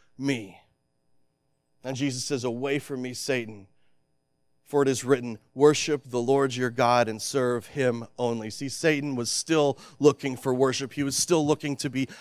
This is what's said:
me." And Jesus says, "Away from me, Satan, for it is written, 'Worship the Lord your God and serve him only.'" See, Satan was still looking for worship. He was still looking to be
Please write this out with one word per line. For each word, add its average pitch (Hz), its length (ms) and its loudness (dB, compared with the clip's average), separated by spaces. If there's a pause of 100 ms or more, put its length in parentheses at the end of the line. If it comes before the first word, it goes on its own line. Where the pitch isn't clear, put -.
(160)
me." 120 440 -6 (1200)
And 131 140 -6
Jesus 131 280 -4
says, 127 200 -4
"Away 127 340 -2
from 127 240 -8
me, 127 120 -10
Satan, 110 520 -4 (960)
for 143 180 2
it 135 60 4
is 131 140 0
written, 123 360 0 (160)
'Worship 147 500 4
the 123 160 -4
Lord 135 340 2
your 127 160 -2
God 120 380 4
and 110 120 -6
serve 123 480 -2
him 120 380 -2 (120)
only.'" 117 320 -2
See, 139 180 -10
Satan 143 480 0
was 120 140 -4
still 147 480 2 (200)
looking 135 380 4
for 131 180 -2
worship. 131 380 0
He 143 100 -4
was 139 140 -4
still 160 280 0
looking 143 320 -2
to 139 140 -6
be 131 180 -4 (120)